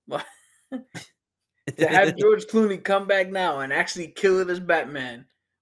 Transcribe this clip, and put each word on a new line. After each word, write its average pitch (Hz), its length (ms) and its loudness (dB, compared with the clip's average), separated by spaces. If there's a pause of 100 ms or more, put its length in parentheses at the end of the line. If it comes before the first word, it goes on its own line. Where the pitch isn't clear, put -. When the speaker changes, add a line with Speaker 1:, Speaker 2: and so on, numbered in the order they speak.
Speaker 1:
<laughs> 147 140 -6 (1500)
To 160 100 2
have 165 300 4
Speaker 2:
<laughs> - 20 -12
Speaker 1:
George 208 280 2
Clooney 214 360 0
come 196 260 0
back 190 220 0
now 180 300 -2
and 135 140 -4
actually 170 340 -4
kill 190 320 2
it 180 100 -2
as 180 80 -2
Batman 143 680 -4 (360)